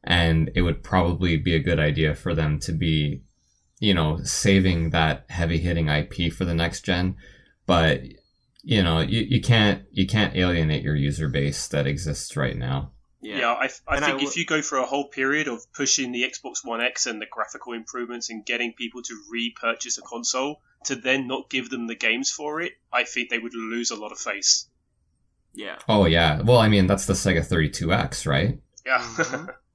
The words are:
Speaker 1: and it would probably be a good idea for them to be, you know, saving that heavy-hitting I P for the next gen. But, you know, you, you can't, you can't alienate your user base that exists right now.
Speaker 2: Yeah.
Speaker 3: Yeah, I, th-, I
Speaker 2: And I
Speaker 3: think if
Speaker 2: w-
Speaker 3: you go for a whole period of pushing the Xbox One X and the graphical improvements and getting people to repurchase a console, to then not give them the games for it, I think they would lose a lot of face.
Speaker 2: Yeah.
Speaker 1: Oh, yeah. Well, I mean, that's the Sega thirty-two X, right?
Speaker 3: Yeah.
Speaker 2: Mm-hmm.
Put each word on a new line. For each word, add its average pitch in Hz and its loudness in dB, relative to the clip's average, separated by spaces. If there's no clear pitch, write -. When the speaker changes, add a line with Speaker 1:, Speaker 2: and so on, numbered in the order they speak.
Speaker 1:
and 82 4
it 90 4
would 85 2
probably 87 2
be 82 0
a 80 4
good 82 2
idea 76 2
for - -4
them 76 0
to - -6
be, 78 0
you 104 4
know, 80 2
saving 92 4
that 78 2
heavy-hitting 82 0
I 76 2
P 85 -2
for 87 -4
the 87 0
next 82 -2
gen. 92 0
But, 82 4
you 110 2
know, 82 4
you, 80 0
you 117 2
can't, 107 4
you 95 2
can't 104 0
alienate 85 2
your 76 -2
user 71 -2
base 71 -2
that 71 0
exists - -6
right - -2
now. 67 -4
Speaker 2:
Yeah. 104 -8
Speaker 3:
Yeah, 117 0
I, 131 0
th-, - -10
I 151 0
Speaker 2:
And 143 0
I 147 2
Speaker 3:
think 135 -2
if 143 0
Speaker 2:
w- 170 -4
Speaker 3:
you 160 -2
go 156 0
for 143 -4
a 127 2
whole 139 -2
period 143 0
of 117 -8
pushing 135 0
the 123 -4
Xbox - -8
One 117 -6
X 127 -2
and 113 -6
the 107 -8
graphical - -10
improvements 117 -8
and 110 -12
getting 120 -4
people 120 -10
to 117 -12
repurchase 117 -4
a - -18
console, 131 -4
to 139 -4
then 127 0
not 127 -6
give 127 -4
them 120 -6
the 117 -6
games 117 0
for 151 -6
it, 175 -8
I 123 2
think 120 -6
they 120 -2
would 117 -10
lose 117 -4
a 117 -4
lot 107 -12
of 104 -16
face. - -2
Speaker 2:
Yeah. 104 -10
Speaker 1:
Oh, 104 6
yeah. 80 4
Well, 117 8
I 110 6
mean, 101 6
that's 95 2
the 98 2
Sega 87 2
thirty-two 82 0
X, - -2
right? 76 2
Speaker 3:
Yeah. 127 2
Speaker 2:
Mm-hmm. 127 -4